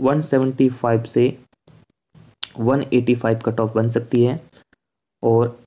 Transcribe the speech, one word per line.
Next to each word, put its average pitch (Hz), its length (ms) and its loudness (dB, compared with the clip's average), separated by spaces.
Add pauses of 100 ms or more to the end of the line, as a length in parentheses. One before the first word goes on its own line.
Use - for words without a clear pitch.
वन 139 220 2
सेवेंटी 131 480 0
फ़ाइव 117 340 0
से 123 280 0 (1300)
वन 127 340 0
एटी 123 220 2
फ़ाइव 113 320 -2
कट 113 140 -2
ऑफ 110 140 -2
बन 113 160 0
सकती 117 340 0
है 131 160 -2 (840)
और 117 440 0